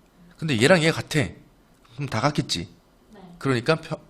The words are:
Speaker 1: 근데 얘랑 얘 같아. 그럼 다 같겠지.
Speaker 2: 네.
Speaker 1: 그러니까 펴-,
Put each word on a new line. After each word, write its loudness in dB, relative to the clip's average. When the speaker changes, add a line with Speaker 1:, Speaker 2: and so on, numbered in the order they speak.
Speaker 1:
근데 -2
얘랑 6
얘 4
같아. -4
그럼 -8
다 -4
같겠지. -2
Speaker 2:
네. -20
Speaker 1:
그러니까 0
펴-, -8